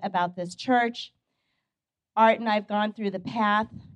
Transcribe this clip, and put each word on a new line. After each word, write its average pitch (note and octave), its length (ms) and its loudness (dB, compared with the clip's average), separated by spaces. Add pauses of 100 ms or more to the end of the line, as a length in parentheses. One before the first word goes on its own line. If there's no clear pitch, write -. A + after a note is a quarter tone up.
about F3+ 320 -2
this F3+ 200 -8
church. A#3+ 580 0 (1040)
Art A3 240 6
and A#3 80 -4
I G#3+ 60 2
have G#3 120 -2
gone G#3 280 -2
through G#3 160 -4
the F#3 100 -6
Path G#3+ 480 0 (280)